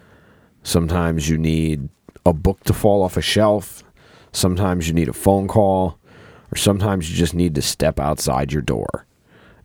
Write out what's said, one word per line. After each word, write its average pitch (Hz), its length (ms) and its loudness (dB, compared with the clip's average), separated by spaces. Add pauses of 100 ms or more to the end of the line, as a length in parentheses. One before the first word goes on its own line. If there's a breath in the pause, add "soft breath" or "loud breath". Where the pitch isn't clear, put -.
(640 soft breath)
Sometimes 85 640 0
you 80 100 2
need 80 500 -2 (380)
a 90 60 6
book 95 320 -2
to - 80 0
fall 101 300 2
off 92 160 -2
a - 20 -2
shelf. 104 640 0 (480 soft breath)
Sometimes 90 560 0
you 82 60 -2
need 82 140 2
a 58 40 -6
phone 98 340 2
call. 95 520 0 (520 soft breath)
Or - 60 -6
sometimes 98 540 0
you 87 80 -4
just 85 160 0
need 85 200 0
to 71 60 -2
step 73 400 -2
outside 71 500 -2
your 73 120 -2
door 52 420 -4 (600 soft breath)